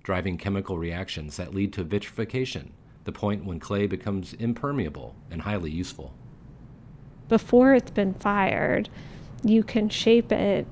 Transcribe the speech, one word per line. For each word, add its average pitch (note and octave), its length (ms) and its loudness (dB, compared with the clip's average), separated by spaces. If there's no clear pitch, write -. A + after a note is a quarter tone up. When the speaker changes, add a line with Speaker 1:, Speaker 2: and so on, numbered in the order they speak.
Speaker 1:
driving F2+ 340 -2
chemical G2 400 -4
reactions E2+ 600 -6
that F2+ 180 -8
lead G2+ 180 -2
to F#2 120 -6
vitrification, G2+ 880 -4
the - 80 -6
point G2+ 320 -2
when F2 160 -6
clay G2+ 260 0
becomes G2 480 -4
impermeable A#2 800 -4
and E2 120 -8
highly F#2 280 -2
useful. D#2+ 420 -8
Speaker 2:
Before B3 440 8
it's B3+ 200 4
been G3 220 0
fired, - 760 2
you A3 180 6
can G#3+ 260 0
shape A#3 440 4
it - 400 2